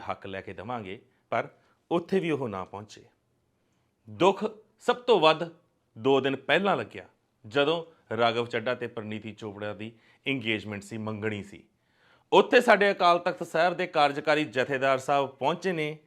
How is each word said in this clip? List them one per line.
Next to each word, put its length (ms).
ਹੱਕ 160
ਲੈ 140
ਕੇ 120
ਦੇਵਾਂਗੇ, 480
ਪਰ 180
ਉੱਥੇ 300
ਵੀ 100
ਉਹ 180
ਨਾ 160
ਪਹੁੰਚੇ। 380
ਦੁੱਖ 520
ਸਭ 160
ਤੋਂ 240
ਵੱਧ 300
ਦੋ 220
ਦਿਨ 160
ਪਹਿਲਾਂ 400
ਲੱਗਿਆ, 280
ਜਦੋਂ 680
ਰਾਘਵ 300
ਚੱਡਾ 280
ਤੇ 120
ਪ੍ਰਨੀਤੀ 460
ਚੋਪੜਾ 420
ਦੀ 180
ਇੰਗੇਜਮੈਂਟ 560
ਸੀ, 160
ਮੰਗਣੀ 440
ਸੀ। 220
ਉੱਥੇ 280
ਸਾਡੇ 300
ਅਕਾਲ 280
ਤਖਤ 240
ਸਾਹਿਬ 340
ਦੇ 100
ਕਾਰਜਕਾਰੀ 580
ਜਥੇਦਾਰ 540
ਸਾਹਿਬ 300
ਪਹੁੰਚੇ 440
ਨੇ 340